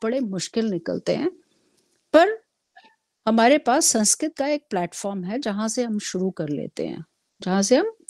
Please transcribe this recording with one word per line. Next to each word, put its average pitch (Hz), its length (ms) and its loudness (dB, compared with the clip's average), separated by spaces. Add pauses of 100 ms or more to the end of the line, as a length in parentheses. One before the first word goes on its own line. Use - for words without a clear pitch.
बड़े 240 160 -2
मुश्किल 214 460 -4
निकलते 175 500 -2
हैं। 320 140 -2 (840)
पर 392 300 4 (840)
हमारे 226 300 6
पास 294 280 2
संस्कृत 254 520 0
का 277 100 -2
एक 294 220 -2
प्लेटफॉर्म 190 540 -4
है 208 160 -6
जहाँ 214 280 -4
से 240 160 -2
हम 220 160 -4
शुरू 185 300 -4
कर 160 200 -6
लेते - 380 -6
हैं, - 180 -10 (360)
जहाँ 190 200 0
से 196 140 4
हम 415 160 2 (180)